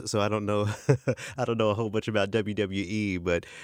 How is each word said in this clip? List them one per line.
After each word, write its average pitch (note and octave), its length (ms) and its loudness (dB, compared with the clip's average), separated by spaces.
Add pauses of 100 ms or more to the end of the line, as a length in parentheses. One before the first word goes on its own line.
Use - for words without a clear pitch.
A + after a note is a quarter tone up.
so G#2 160 0
I G#2 80 2
don't G#2 160 0
know, G#2 240 2 (340)
<laughs> - 340 -6
I B2 80 0
don't A2+ 120 0
know A2 120 4
a G#2 40 4
whole A2 160 -2
bunch G#2+ 180 -2
about G2+ 240 2
W G#2 240 0
W G2 320 0
E, G2+ 300 0
but, E2+ 280 2 (180)